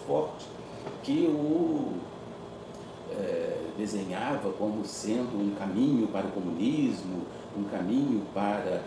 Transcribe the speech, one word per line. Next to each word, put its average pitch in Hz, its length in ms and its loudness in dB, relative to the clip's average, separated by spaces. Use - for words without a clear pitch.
forte, - 400 0
que 277 240 4
o, 147 720 2
eh, 87 500 -2
desenhava 104 760 0
como 107 320 0
sendo 117 540 0
um 101 160 2
caminho 110 520 4
para 98 180 0
o 95 60 -2
comunismo, 92 960 0
um 101 100 0
caminho 107 680 2
para 98 540 0